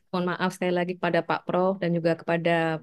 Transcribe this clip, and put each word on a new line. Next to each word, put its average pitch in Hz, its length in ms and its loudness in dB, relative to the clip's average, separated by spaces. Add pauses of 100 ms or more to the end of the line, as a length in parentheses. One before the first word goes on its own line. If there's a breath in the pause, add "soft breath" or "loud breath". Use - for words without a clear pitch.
mohon 180 240 -2
maaf 185 240 -2
sekali 180 160 -2
lagi 175 240 0
kepada 175 240 2
Pak 165 240 -2
Prof 185 320 0
dan 175 160 -2
juga 165 240 2
kepada 165 680 0